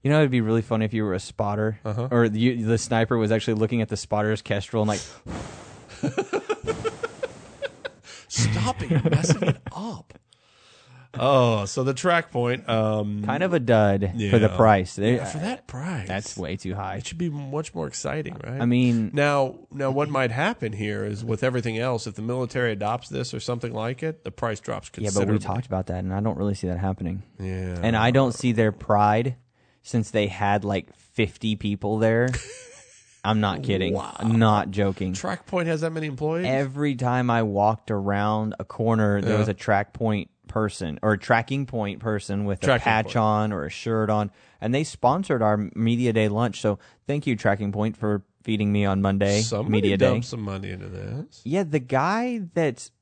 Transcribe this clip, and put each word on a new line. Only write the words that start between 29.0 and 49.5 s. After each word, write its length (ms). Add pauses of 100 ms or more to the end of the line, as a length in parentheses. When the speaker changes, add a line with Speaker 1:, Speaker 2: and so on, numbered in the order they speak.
Speaker 1:
since 280
they 180
had, 360
like, 320
fifty 600
people 420
there. 360
Speaker 2:
<laughs> 880
Speaker 1:
I'm 160
not 220
kidding. 300
Speaker 2:
Wow. 240
Speaker 1:
I'm 220
not 320
joking. 420
Speaker 2:
Track 340
Point 220
has 140
that 100
many 140
employees? 420
Speaker 1:
Every 460
time 360
I 120
walked 480
around 680
a 60
corner, 560
there 140
Speaker 2:
Yeah. 40
Speaker 1:
was 100
a 60
Track 380
Point 360 (200)
person 540
or 100
a 60
Tracking 480
Point 340
person 460
with 140
Speaker 2:
Tracking 220
Speaker 1:
a 20
patch 220
Speaker 2:
Point. 100
Speaker 1:
on 360
or 120
a 60
shirt 400
on, 220 (280)
and 140
they 80
sponsored 580
our 160 (200)
Media 360
Day 160
lunch. 320
So 200 (260)
thank 220
you, 80
Tracking 340
Point, 260
for 260 (200)
feeding 300
me 120
on 180
Monday, 400
Speaker 2:
Somebody 280